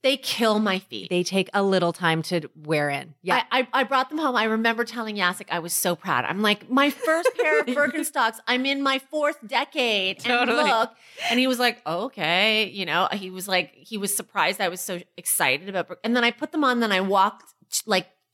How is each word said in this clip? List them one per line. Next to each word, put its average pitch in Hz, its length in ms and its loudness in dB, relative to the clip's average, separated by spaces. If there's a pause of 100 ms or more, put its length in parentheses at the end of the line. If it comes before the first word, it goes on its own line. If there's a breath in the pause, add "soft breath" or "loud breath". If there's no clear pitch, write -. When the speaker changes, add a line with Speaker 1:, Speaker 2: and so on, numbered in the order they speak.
Speaker 1:
They 277 140 2
kill 220 420 2
my 190 200 0
feet. 101 300 -12
Speaker 2:
They 180 140 0
take 190 300 0
a 202 100 2
little 180 300 2
time 165 300 2
to 165 300 -2
wear 151 360 -2
in. 139 320 -8
Yeah. 185 280 0
Speaker 1:
I, 262 120 2
I, 247 60 -4 (120)
I 262 60 2
brought 262 240 0
them 302 80 -6
home. 277 180 0
I 220 80 2
remember 226 400 0
telling 220 320 -6
Yasik 190 340 0
I 170 100 -2
was 170 120 -8
so 175 240 0
proud. 139 300 0
I'm 190 160 -2
like, 208 280 0
"My 277 200 4
first 320 480 0
pair 311 240 2
of - 40 -2
Speaker 2:
<laughs> - 20 -4
Speaker 1:
Birkenstocks. 277 800 0
I'm 254 200 0
in 277 160 -2
my 269 180 0
fourth 302 380 -2 (100)
decade. 233 680 -2
And - 80 -14
Speaker 2:
Totally. 240 440 2
Speaker 1:
look." 233 220 2 (380 loud breath)
And 240 100 2
he 262 80 4
was 247 120 0
like, 233 280 0
"Okay." 202 840 0
You 190 160 -6
know, 170 280 2
he 196 160 -6
was 185 180 -10
like, 185 280 0
he 185 220 -12
was 202 180 -4
surprised 196 440 -2
I 196 100 2
was 175 120 -8
so 180 180 -6 (160)
excited 160 540 0
about 185 180 -4
Bir-, - 160 -14
and 226 120 0
then 240 100 2
I 233 60 2
put 285 200 -10
them 302 140 0
on, 247 160 2
then 214 100 0
I 185 100 2
walked, 196 520 0 (320)
like, 190 220 0 (260)